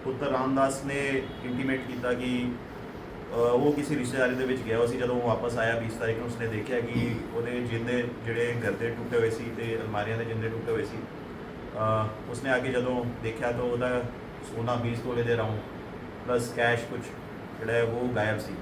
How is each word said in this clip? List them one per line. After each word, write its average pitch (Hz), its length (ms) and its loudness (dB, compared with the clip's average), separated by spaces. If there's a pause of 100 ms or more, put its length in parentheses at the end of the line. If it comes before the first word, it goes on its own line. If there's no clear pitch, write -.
ਪੁੱਤਰ 135 220 -2
ਰਾਮਦਾਸ 135 580 4
ਨੇ 139 380 0 (220)
ਇੰਟੀਮੇਟ 127 420 0
ਕੀਤਾ 123 280 0
ਕਿ, 123 360 0 (840)
ਅ, - 40 -2
ਉਹ 123 360 6
ਕਿਸੇ 143 240 0
ਰਿਸ਼ਤੇਦਾਰੀ 127 380 2
ਦੇ 127 120 0
ਵਿੱਚ 127 160 2
ਗਿਆ 110 140 2
ਹੋਇਆ 120 100 6
ਸੀ। 123 120 0
ਜਦੋਂ 123 220 2
ਉਹ 117 80 2
ਵਾਪਸ 120 300 2
ਆਇਆ 113 200 2
ਵੀਹ 113 120 -2 (100)
ਤਾਰੀਖ 113 160 2
ਨੂੰ, 120 100 -4
ਉਸਨੇ 120 200 -4
ਦੇਖਿਆ 113 340 0
ਕਿ 117 340 2 (200)
ਉਹਦੇ 123 260 0
ਜਿੰਦੇ 120 440 0 (200)
ਜਿਹੜੇ 117 300 0 (120)
ਘਰ 104 40 2
ਦੇ 113 180 -2
ਟੁੱਟੇ 117 300 0
ਹੋਏ 113 120 6
ਸੀ - 140 -2 (120)
ਤੇ 117 260 -2
ਅਲਮਾਰੀਆਂ 107 360 0
ਦੇ 117 60 -2
ਜਿੰਦੇ 110 240 -2
ਟੁੱਟੇ 113 240 -2
ਹੋਏ 104 120 2
ਸੀ। 107 120 -6
ਅ, - 1080 -2 (240)
ਉਸਨੇ 127 200 -2
ਆ 127 80 6
ਕੇ 131 100 0
ਜਦੋਂ 123 360 2 (180)
ਦੇਖਿਆ, 120 300 -2
ਤਾਂ 120 80 -2
ਉਹਦਾ 123 420 2 (520)
ਸੋਨਾ 117 200 0
ਵੀਹ 117 220 0
ਤੋਲੇ 120 260 0
ਦੇ 117 120 4
around 110 220 2 (720)
ਪਲੱਸ 120 280 2
ਕੈਸ਼ 117 280 4
ਕੁਛ - 160 -6 (580)
ਜਿਹੜਾ 113 140 -2
ਹੈ, 117 100 6
ਉਹ 117 260 2
ਗਾਇਬ 107 300 2
ਸੀ। 101 240 -6